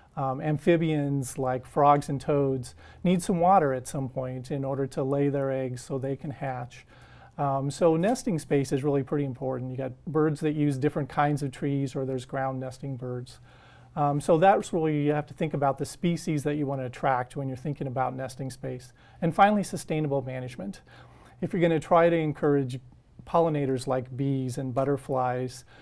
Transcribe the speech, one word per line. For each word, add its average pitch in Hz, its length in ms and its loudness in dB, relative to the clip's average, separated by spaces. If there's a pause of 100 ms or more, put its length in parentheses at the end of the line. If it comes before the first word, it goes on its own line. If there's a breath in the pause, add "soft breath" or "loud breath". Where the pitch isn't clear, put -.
(160 soft breath)
Um, 135 240 -4
amphibians 151 960 0
like 127 280 -2
frogs 143 420 4
and 139 120 -4
toads 139 540 0 (280 loud breath)
need 175 200 2
some 185 160 0
water 170 340 6
at 127 140 -4
some 135 220 -6
point 127 420 -8
in 139 140 -2
order 135 240 -2
to 165 140 -4
lay 143 260 2
their 135 220 0
eggs 131 320 -4
so 139 160 -6
they 135 180 -4
can 151 140 -10
hatch. 127 560 -8 (500 loud breath)
Um, 139 340 0
so 165 260 4
nesting 190 420 0
space 139 320 0
is 139 140 0
really 143 180 2
pretty 143 220 -2
important. 131 480 -6
You 127 40 -8
got 131 160 -6 (140)
birds 151 340 2
that 156 120 0
use 147 260 0
different 143 300 0
kinds 147 340 0
of 143 80 -4
trees, 139 460 -4
or 135 100 -2
there's 131 180 -4
ground 131 360 -4
nesting 131 360 -8
birds. 123 440 -10 (560 soft breath)
Um, 147 240 0
so 165 180 4
that's 196 340 4
really, 160 320 0
you 147 80 4
have 147 160 -2
to - 60 -18
think 160 200 -4
about 135 240 0
the 143 80 -6
species 165 560 -2
that 147 140 -2
you 147 100 -2
want 135 140 -4
to 127 60 -6
attract 127 500 -2
when 139 120 -4
you're 131 80 -6
thinking 139 300 -6
about 131 300 -2
nesting 131 340 -8
space. 127 420 -10 (300 soft breath)
And 170 120 0
finally, 208 280 6
sustainable 156 600 -2
management. 131 580 -10 (600 loud breath)
If 180 120 -4
you're 180 100 2
gonna 165 180 6
try 170 280 6
to 170 80 4
encourage 143 640 0 (460)
pollinators 143 600 2
like 131 300 -2
bees 131 420 -2
and 131 160 -4
butterflies, 127 920 -2 (180 loud breath)